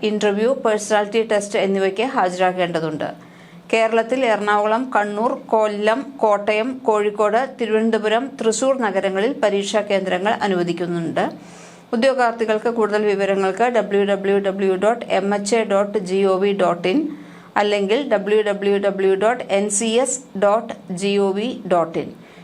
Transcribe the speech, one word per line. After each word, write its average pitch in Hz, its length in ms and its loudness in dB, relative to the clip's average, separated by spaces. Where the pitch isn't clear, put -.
ഇന്റർവ്യൂ, 214 520 0
പേഴ്സണാലിറ്റി 214 680 0
ടെസ്റ്റ് 214 360 -2
എന്നിവയ്ക്ക് 190 440 0
ഹാജരാകേണ്ടതുണ്ട്. 180 1300 -2
കേരളത്തിൽ 226 540 2
എറണാകുളം, 214 720 2
കണ്ണൂർ, 208 360 0
കൊല്ലം, 214 720 0
കോട്ടയം, 214 680 0
കോഴിക്കോട്, 214 640 2
തിരുവനന്തപുരം, 220 720 0
തൃശൂർ 247 380 0
നഗരങ്ങളിൽ 196 640 0
പരീക്ഷാ 202 400 0
കേന്ദ്രങ്ങൾ 190 520 0
അനുവദിക്കുന്നുണ്ട്. 175 1000 -2
ഉദ്യോഗാർത്ഥികൾക്ക് 233 800 0
കൂടുതൽ 214 360 2
വിവരങ്ങൾക്ക് 196 580 0
ഡബ്ല്യു 202 400 2
ഡബ്ല്യു 196 340 2
ഡബ്ല്യു 196 360 0
ഡോട്ട് 202 340 0
എം 196 260 0
എച്ച് 202 220 -2
എ 220 80 2
ഡോട്ട് 202 340 0
ജി 190 260 0
ഒ 190 140 4
വി 202 140 0
ഡോട്ട് 175 360 0
ഇൻ 302 200 2
അല്ലെങ്കിൽ 208 540 0
ഡബ്ല്യു 208 320 2
ഡബ്ല്യു 202 360 0
ഡബ്ല്യു 190 360 0
ഡോട്ട് 226 360 0
എൻ 202 200 0
സി 214 140 -2
എസ് 226 540 -2
ഡോട്ട് 208 360 2
ജി 196 260 -2
ഒ 196 160 2
വി 220 300 -6
ഡോട്ട് 165 260 2
ഇൻ - 140 -6